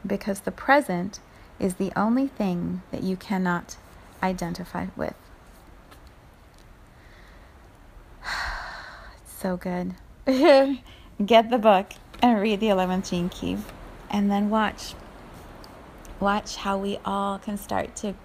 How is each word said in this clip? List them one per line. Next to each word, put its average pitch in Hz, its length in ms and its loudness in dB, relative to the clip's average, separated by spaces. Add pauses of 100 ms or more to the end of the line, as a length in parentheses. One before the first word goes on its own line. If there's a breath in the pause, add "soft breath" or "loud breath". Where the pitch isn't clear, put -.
because 196 340 -4
the - 100 -4
present 202 680 2 (380 loud breath)
is 185 160 0
the 196 200 -2
only 240 340 2
thing 180 520 -2 (100)
that - 120 -6
you 185 140 0
cannot 185 600 -2 (460)
identify 180 640 -4 (100)
with." - 180 -6 (3000 loud breath)
<sighs> - 80 -8 (920 loud breath)
It's - 160 -20
so 185 200 -2
good. 180 360 -4 (320)
<laughs> 269 520 6 (480 loud breath)
Get 226 240 6
the 240 80 4
book 202 340 6 (300)
and 240 180 6
read 202 200 2
the 220 100 2
eleventh 185 400 2
Gene 175 180 0
Key, - 300 -4 (520)
and 202 200 2
then 202 180 2
watch. 214 460 -2 (1300)
Watch 202 340 0
how 196 240 -2
we 196 260 -4
all 196 360 -2
can 208 180 -8
start - 380 -4
to - 180 -6 (100)